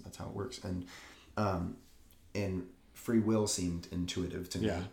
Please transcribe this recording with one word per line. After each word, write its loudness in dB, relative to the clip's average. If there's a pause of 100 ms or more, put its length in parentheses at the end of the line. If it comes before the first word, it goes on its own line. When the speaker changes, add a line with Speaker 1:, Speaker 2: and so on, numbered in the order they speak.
Speaker 1:
that's -12
how -8
it -6
works." -4
And, -4 (500)
um, 2 (580)
and 0 (280)
free 4
will 6
seemed 0
intuitive -2
to -4
me, 2
Speaker 2:
Yeah. 0 (100)